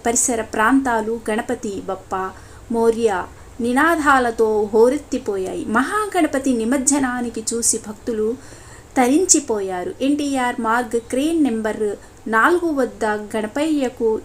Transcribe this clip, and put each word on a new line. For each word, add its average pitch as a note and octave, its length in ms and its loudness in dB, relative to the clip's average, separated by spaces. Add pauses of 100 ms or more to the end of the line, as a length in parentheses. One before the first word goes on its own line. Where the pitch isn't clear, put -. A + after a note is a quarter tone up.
పరిసర A#3 360 0
ప్రాంతాలు A3+ 800 2 (100)
గణపతి A3 560 -4
బప్పా F#3+ 460 -6 (400)
మోర్య A3+ 520 2 (380)
నినాదాలతో B3 1120 2
హోరెత్తిపోయాయి. A3+ 920 2
మహాగణపతి D4 880 0
నిమజ్జనానికి B3 920 0 (100)
చూసి A3+ 340 -2
భక్తులు G#3+ 480 -4 (600)
తరించిపోయారు. A#3+ 1040 0
ఎన్టీఆర్ C4+ 600 0
మార్గ్ A#3 380 0
క్రేన్ D4+ 440 0
నెంబర్ G#3+ 520 -2 (320)
నాలుగు D#4 460 4
వద్ద B3 320 -2
గణపయ్యకు A3 1200 -2